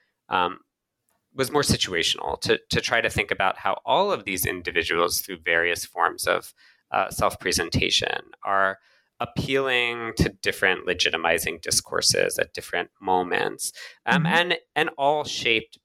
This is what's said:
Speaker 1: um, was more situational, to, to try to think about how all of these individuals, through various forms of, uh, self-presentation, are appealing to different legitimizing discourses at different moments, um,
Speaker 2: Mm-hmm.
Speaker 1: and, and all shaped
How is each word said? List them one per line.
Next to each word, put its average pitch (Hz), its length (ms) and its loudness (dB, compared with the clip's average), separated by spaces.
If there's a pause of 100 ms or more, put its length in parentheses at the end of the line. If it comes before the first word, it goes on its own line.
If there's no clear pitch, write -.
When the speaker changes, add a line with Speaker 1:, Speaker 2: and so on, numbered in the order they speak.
(280)
Speaker 1:
um, 90 320 0 (760)
was 131 180 -2
more 143 100 4
situational, - 800 0
to, - 180 2 (120)
to 123 100 0
try 117 200 0
to 110 100 0
think 104 200 -2
about 98 280 0
how - 260 -2
all 175 260 2
of 156 140 -4
these 95 220 -4
individuals, 85 760 0
through 90 240 -10
various 85 400 2
forms 87 420 -2
of, 90 280 -2 (360)
uh, 98 200 0
self-presentation, - 1120 0 (200)
are 98 360 0 (420)
appealing 120 960 -2
to - 120 2 (140)
different 95 440 2
legitimizing 82 760 0
discourses - 760 0
at - 140 -2
different - 380 -6 (100)
moments, 92 720 0 (340)
um, 143 180 2
Speaker 2:
Mm-hmm. 156 100 0
Speaker 1:
and, 175 240 2 (160)
and 160 240 2
all 147 260 2
shaped - 600 -2